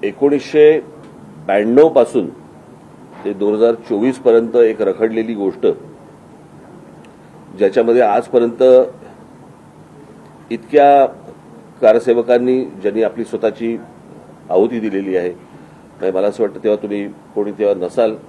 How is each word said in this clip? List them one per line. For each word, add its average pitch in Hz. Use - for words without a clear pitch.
एकोणीसशे 143
ब्याण्णव 113
पासून 120
ते 104
दोन 101
हजार 113
चोवीस 120
पर्यंत 117
एक 110
रखडलेली 110
गोष्ट, 101
ज्याच्यामध्ये 117
आजपर्यंत 117
इतक्या 143
कारसेवकांनी 120
ज्यांनी 101
आपली 110
स्वतःची 113
आहुती 110
दिलेली 98
आहे. 90
म्हणजे -
मला 95
असं 104
वाटतं 98
तेव्हा 104
तुम्ही 104
कोणी 104
तेव्हा 101
नसाल 110